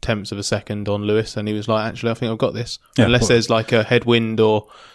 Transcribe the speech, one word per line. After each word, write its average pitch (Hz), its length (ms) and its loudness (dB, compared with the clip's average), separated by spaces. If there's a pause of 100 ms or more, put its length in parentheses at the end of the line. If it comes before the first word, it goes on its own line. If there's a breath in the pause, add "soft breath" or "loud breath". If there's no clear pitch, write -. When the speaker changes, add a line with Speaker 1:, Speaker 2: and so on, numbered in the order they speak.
Speaker 1:
tenths 104 300 -4
of 101 60 -6
a 101 40 -6
second 104 480 -6
on 104 140 -2
Lewis, 107 300 0
and 107 140 -6
he 107 60 -2
was 104 120 -6
like, 110 200 0
"Actually, 117 240 -4
I 113 40 -2
think 117 160 -4
I've 110 60 -4
got 110 160 -2
this." 113 260 -8 (200 soft breath)
Speaker 2:
Yeah, 117 80 6
Speaker 1:
Unless 120 160 4
Speaker 2:
well 113 60 2
Speaker 1:
there's, 117 200 4
like, 113 240 0
a 110 120 4
headwind 117 540 2
or 107 280 4 (280 loud breath)